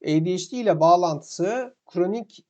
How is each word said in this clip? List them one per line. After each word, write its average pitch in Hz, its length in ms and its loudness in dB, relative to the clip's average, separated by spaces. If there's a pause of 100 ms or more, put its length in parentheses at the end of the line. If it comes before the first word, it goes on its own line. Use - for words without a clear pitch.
A - 40 -6
D 160 260 2
H 180 180 -6
D 247 60 -8
ile 196 220 0
bağlantısı 175 960 0 (100)
kronik 202 640 -4